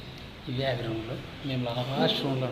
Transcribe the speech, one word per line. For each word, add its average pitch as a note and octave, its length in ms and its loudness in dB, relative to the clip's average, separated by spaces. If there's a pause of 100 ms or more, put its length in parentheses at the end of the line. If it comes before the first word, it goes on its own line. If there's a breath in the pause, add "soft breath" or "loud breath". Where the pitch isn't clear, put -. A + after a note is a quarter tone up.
(520)
ఇవే C3 200 2
అవి A#2+ 160 0
రూమ్లు. A2 280 -2 (320)
మేము B2+ 200 2
లాస్ట్ B2+ 560 2
రూమ్లో C3 280 2